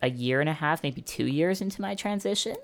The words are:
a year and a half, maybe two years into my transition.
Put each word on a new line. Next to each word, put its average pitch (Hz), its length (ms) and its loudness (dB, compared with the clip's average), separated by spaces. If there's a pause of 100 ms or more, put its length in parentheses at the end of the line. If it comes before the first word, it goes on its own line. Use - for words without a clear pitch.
a 131 80 4
year 127 320 2
and 151 80 2
a 160 40 0
half, 151 300 0
maybe 135 180 -4
two - 260 -4
years 165 340 2
into 196 200 -4
my 196 140 -4
transition. 208 680 -2